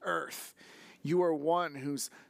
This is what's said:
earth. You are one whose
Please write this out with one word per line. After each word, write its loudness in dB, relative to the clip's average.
earth. -4
You 4
are 4
one 2
whose -4